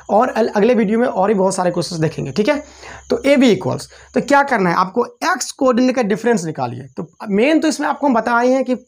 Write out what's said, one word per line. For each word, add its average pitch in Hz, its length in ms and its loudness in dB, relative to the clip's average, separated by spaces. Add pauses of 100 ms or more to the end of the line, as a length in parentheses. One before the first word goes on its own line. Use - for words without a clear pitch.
और 233 200 2
अल-, 233 200 -2
अगले 214 240 2
वीडियो 220 260 0
में 247 80 0
और 190 200 0
भी 220 60 2
बहुत 190 220 0
सारे 180 160 0
क्वेश्चंस 170 280 -6
देखेंगे, 151 320 -4
ठीक 208 180 0
है। 294 140 -2 (460)
तो - 160 -2
एबी 269 260 6
इक्वल्स, - 380 -2 (240)
तो 254 80 0
क्या 277 220 2
करना 226 260 0
है 170 60 0
आपको? 185 300 0 (200)
एक्स 320 280 -4
कोऑर्डिनेट 254 420 2
का 262 80 0
डिफरेंस 214 420 -2
निकालिए। 127 420 -8 (100)
तो - 120 -12 (200)
मेन 254 300 2
तो 320 80 0
इसमें 294 200 -2
आपको 277 200 -2
हम 262 60 2
बताए 233 340 2
हैं 262 180 2
कि 247 100 -2 (120)